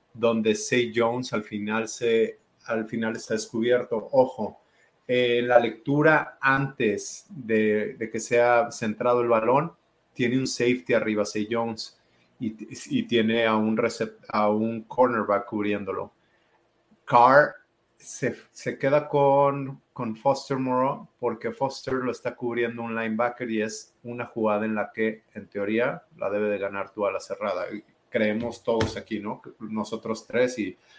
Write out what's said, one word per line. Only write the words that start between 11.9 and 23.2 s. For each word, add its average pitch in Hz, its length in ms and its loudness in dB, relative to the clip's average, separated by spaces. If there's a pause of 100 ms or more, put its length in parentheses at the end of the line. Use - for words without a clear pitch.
y, 110 160 -6 (420)
y 110 40 0
tiene 113 420 2
a 110 120 4
un 110 200 0
recep-, 113 400 -2 (120)
a 107 200 2
un 110 360 -2
cornerback 104 600 2
cubriéndolo. 101 680 -4 (920)
Carr 131 500 8 (440)
se, - 380 -6 (160)
se - 260 -8
queda 143 300 2
con, 139 760 2 (100)
con 113 240 -8
Foster 135 400 0
Moreau 127 520 -2 (120)
porque 113 300 -4
Foster 113 420 -6
lo 127 180 -2
está 117 240 -6
cubriendo 117 480 -4
un 117 120 -8
linebacker 113 560 -2